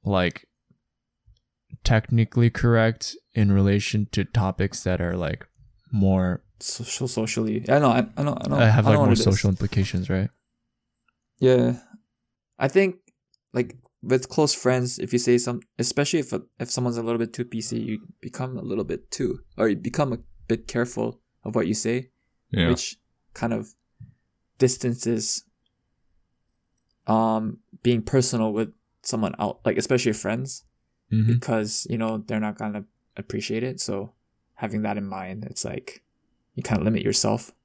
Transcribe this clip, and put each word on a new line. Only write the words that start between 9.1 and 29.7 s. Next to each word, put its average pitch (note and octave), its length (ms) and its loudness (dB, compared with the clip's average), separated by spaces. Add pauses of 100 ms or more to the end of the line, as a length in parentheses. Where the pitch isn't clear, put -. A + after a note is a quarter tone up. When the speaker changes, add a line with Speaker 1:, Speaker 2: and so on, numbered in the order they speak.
Speaker 2:
it A2 60 4
is. - 40 0
Speaker 1:
social G2+ 260 2
implications, F#2+ 600 -2
right? G2 200 0 (1120)
Speaker 2:
Yeah. B2 420 4 (760)
I - 100 0
think, F#3+ 280 2 (580)
like, B2 240 -2 (240)
with B2+ 260 0
close D3 280 2
friends, B2+ 420 0
if A#2+ 160 -4
you B2 60 2
say A#2+ 180 4
some-, A#2+ 240 -2 (160)
especially C#3+ 420 0
if, - 140 -4 (260)
if B2 120 -6
someone's B2 260 -2
a A2+ 60 -6
little A#2 160 -2
bit A2+ 120 -4
too B2 140 -6
P A#2 160 -8
C, A#2 160 -6
you G#2+ 220 -6 (220)
become B2+ 360 -8
a - 60 -10
little G2+ 200 -4
bit - 280 -8
too, - 300 -4 (140)
or A#2 140 0
you C#3 60 2
become C#3 360 -2
a A#2 60 -4 (300)
bit A2+ 200 -2
careful A#2 540 -4 (220)
of G#2+ 100 -8
what G#2+ 140 0
you G#2+ 80 0
say, A#2+ 340 -2 (400)
Speaker 3:
Yeah. E2+ 200 2
Speaker 2:
which - 280 -2 (380)
kind A2+ 180 -4
of A2 220 -8 (840)
distances, A#2+ 840 0 (1600)
um, A2 540 0 (240)
being A#2+ 180 2
personal A#2+ 500 0
with G#2+ 220 -2 (300)
someone A2 360 -2
out, G#2 260 -4
like, G#2+ 120 2